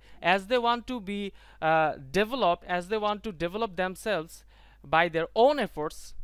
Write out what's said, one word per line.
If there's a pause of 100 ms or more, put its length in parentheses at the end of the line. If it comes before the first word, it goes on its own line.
(220)
as
they
want
to
be, (280)
uh, (160)
developed,
as
they
want
to
develop
themselves (400)
by
their
own
efforts,